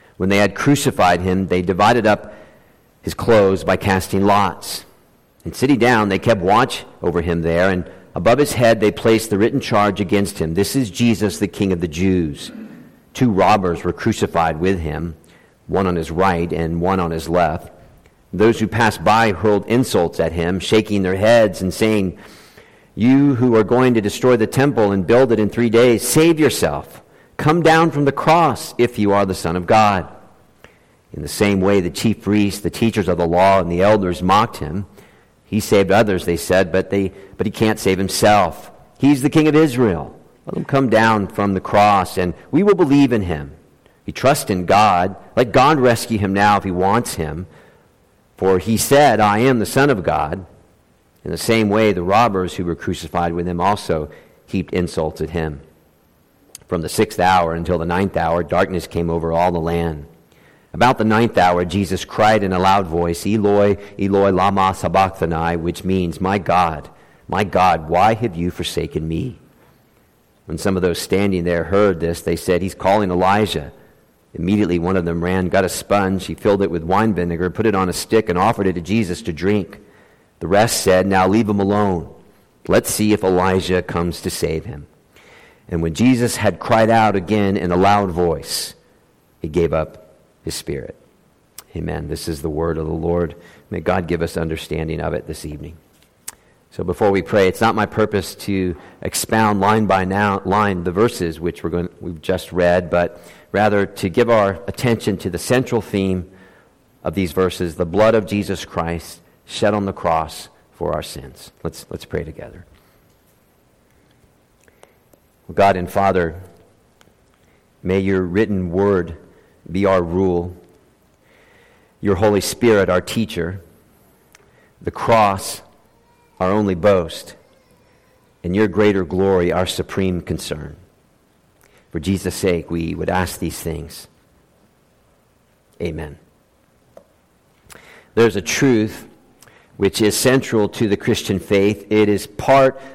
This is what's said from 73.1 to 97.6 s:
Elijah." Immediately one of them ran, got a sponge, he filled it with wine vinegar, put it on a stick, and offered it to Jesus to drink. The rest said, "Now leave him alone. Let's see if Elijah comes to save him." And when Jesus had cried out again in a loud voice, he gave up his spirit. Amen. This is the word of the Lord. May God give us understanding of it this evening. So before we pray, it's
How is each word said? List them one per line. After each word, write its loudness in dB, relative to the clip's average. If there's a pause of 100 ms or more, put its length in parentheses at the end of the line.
Elijah." 0 (600)
Immediately 0
one -2
of 0
them -4
ran, -2
got 2
a -2
sponge, -2
he -10
filled 2
it -2
with -6
wine 2
vinegar, -2
put -4
it 2
on 0
a -4
stick, -2
and 0
offered 0
it 0
to -8
Jesus -2
to -6
drink. -4 (580)
The -8
rest 2
said, 4
"Now 2
leave 2
him 0
alone. 0 (640)
Let's 2
see 0
if 2
Elijah 2
comes -4
to -6
save -4
him." -14 (800)
And -4
when -2
Jesus 0
had -2
cried 2
out 2
again 0
in -4
a 2
loud 2
voice, -4 (680)
he -8
gave 0
up -4 (460)
his -10
spirit. -12 (800)
Amen. -8
This -10
is -8
the -6
word -4
of -6
the -6
Lord. -4 (340)
May -8
God -4
give -4
us -6
understanding -6
of -6
it -8
this -12
evening. -14 (960)
So -8
before 0
we 2
pray, 2
it's -2